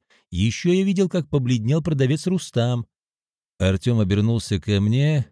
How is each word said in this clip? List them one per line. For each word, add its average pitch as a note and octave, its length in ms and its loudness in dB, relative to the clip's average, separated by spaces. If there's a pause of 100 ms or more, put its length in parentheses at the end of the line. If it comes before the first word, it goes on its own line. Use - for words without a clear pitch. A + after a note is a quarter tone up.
(300)
Ещё G#2+ 420 0
я F#3+ 120 2
видел, F#3+ 240 0
как F3 200 -4
побледнел B2+ 540 0
продавец C3+ 440 0
Рустам. B2 600 -2 (720)
Артём G2 420 2
обернулся G#2 600 0
ко G2+ 200 0
мне, C3 520 0